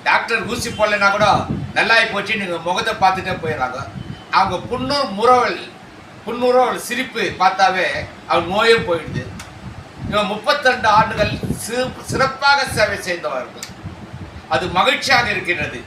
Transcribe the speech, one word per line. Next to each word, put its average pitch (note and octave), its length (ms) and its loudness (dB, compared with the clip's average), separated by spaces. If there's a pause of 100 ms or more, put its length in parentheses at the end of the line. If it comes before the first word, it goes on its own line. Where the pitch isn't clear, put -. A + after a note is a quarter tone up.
டாக்டர் G#3+ 440 0
ஊசி A#3+ 220 -4
போடலைன்னா G#3 420 2
கூட G#3 160 2 (460)
நல்லாயி G#3 320 4
போச்சு, G3+ 320 -4
நீங்க F3+ 220 -4
முகத்தை F#3 340 -2
பார்த்துட்டே F#3 420 0
போயிடுறாங்க. D3+ 440 -4 (520)
அவங்க F#3 340 2
புன்னூர் C4 460 -2
முறவல், A3+ 480 4 (640)
புன்முறுவல் B3 580 2
சிரிப்பு A#3+ 440 -4 (160)
பார்த்தாவே F#3 480 4 (400)
அவங்க E3+ 220 0
நோயே A3 300 6
போயிடுது. - 440 -2 (840)
இவன் G3+ 260 0
முப்பத்திரெண்டு B3 540 2
ஆண்டுகள் G#3+ 440 4 (260)
சிறப்பு, B3 460 -4
சிறப்பாக C#4 640 2
சேவை G3+ 360 0
செய்தவர்கள். D3+ 680 -6 (840)
அது E3 200 0
மகிழ்ச்சியாக A#3+ 600 4
இருக்கின்றது. D#3 580 -4